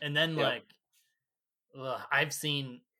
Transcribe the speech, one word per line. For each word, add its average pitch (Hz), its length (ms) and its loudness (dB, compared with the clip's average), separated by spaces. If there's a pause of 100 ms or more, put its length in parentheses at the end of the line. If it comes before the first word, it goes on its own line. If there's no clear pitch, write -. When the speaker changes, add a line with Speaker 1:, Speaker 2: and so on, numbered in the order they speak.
Speaker 1:
And 147 140 -2
then, 160 220 4
Speaker 2:
Yep. 143 80 4
Speaker 1:
like, 123 180 0 (1160)
ugh, 131 220 -4 (100)
I've 143 220 2
seen 139 480 -2 (180)